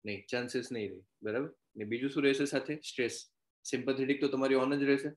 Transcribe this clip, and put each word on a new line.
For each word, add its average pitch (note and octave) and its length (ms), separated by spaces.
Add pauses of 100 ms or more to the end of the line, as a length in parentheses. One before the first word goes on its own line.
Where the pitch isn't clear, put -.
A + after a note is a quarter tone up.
નહીં, G2+ 200
chances B2 460
નહીં G#2 180
રહે, F#2 100 (220)
બરાબર? A#2 280 (260)
ને G#2+ 80
બીજું A#2+ 260
શું D3 120
રહેશે C#3 220
સાથે? D3 360
Stress. - 360 (480)
Sympathetic C3+ 560
તો C#3+ 80
તમારી C3+ 260
on C3 240
જ C#3 40
રહેશે. C#3 340